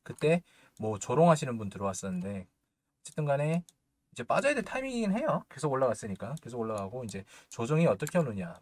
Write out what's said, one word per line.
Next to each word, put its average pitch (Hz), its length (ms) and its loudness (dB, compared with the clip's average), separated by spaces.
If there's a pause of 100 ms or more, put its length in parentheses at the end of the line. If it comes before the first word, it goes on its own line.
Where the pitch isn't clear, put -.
그때 160 400 0 (360)
뭐 110 200 -2
조롱하시는 147 600 4
분 104 100 -6
들어왔었는데 95 800 -4 (560)
어쨌든 - 240 -4
간에 151 360 2 (500)
이제 120 120 -10
빠져야 269 300 2
될 240 100 -2
타이밍이긴 240 480 -2
해요. 254 380 0
계속 - 200 -4
올라갔으니까. 117 720 0
계속 117 180 -8
올라가고 104 440 -4
이제 98 200 -10 (260)
조정이 156 360 2
어떻게 147 320 2
오느냐. 98 440 -2